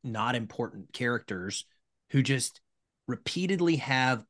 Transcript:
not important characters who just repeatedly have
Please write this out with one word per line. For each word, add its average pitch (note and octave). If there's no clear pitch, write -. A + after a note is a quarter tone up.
not A#2
important A2+
characters G#2+
who C#3
just C3
repeatedly E3+
have C3